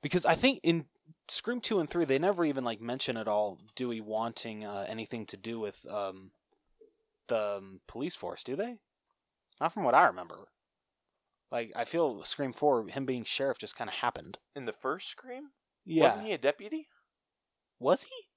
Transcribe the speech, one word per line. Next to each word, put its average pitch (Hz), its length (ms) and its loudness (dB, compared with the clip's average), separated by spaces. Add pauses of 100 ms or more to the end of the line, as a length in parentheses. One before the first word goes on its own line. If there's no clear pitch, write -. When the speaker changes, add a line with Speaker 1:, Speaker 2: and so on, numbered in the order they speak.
Speaker 1:
Because 175 240 2
I 165 80 8
think 247 300 4
in 165 220 4 (420)
Scream 240 320 -2
two 214 180 0
and 156 100 0
three, 175 160 2
they 135 140 4
never 175 260 2
even, 135 200 0
like, 113 160 -2
mention 123 360 -2
at 110 120 -2
all 104 320 2 (160)
Dewey 120 240 -2
wanting, 107 640 -4
uh, 101 240 -6
anything 113 380 -6
to - 100 -12
do 113 240 -8
with, 104 260 -8
um, 95 460 -6 (960)
the, 104 300 0
um, 95 280 -16
police 147 300 -6
force, - 260 -8
do 127 140 -4
they? 226 220 -6 (840)
Not 160 120 0
from - 120 -6
what 123 100 6
I 165 120 10
remember. - 420 -4 (1040)
Like, 117 240 -4
I 120 80 0
feel 139 400 0
Scream 135 280 -2
four, 123 360 4
him 135 180 -4
being 127 160 -2
sheriff 135 360 0
just - 180 -8
kinda 113 160 -6
happened. - 460 -2 (180)
Speaker 2:
In 139 80 -10
the 113 80 -4
first 147 340 -4
Scream? 254 460 -12 (320)
Speaker 1:
Yeah. 160 180 4
Speaker 2:
Wasn't 110 240 6
he 220 60 -2
a 175 60 -2
deputy? 214 500 -2 (880)
Speaker 1:
Was 139 240 4
he? - 340 -16